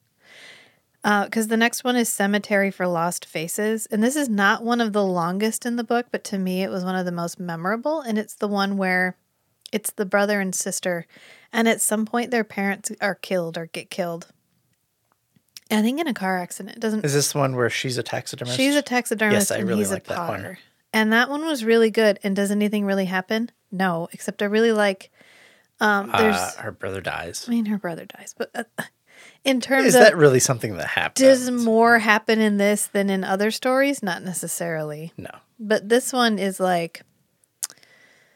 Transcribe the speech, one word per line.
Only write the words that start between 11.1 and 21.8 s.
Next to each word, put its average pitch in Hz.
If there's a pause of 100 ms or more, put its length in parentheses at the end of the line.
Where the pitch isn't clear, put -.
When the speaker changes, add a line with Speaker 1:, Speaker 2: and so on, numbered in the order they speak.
Speaker 1:
and 233
at 226
some 220
point 240
their 233
parents 196 (120)
are 196
killed 175
or 165
get -
killed. 170 (1400)
I 214
think 254
in 339
a 247
car 190
accident. 180
It 233
doesn't 220
Speaker 2:
Is 143
this 143
one 135
where 120
she's 127
a -
taxidermist? 123
Speaker 1:
She's 269
a 285
taxidermist 214
Speaker 2:
Yes, -
I -
Speaker 1:
and 190
Speaker 2:
really 208
Speaker 1:
he's 202
a -
Speaker 2:
like -
that -
one. - (160)
Speaker 1:
potter. 92 (340)
And 220
that 240
one 285
was 285
really 226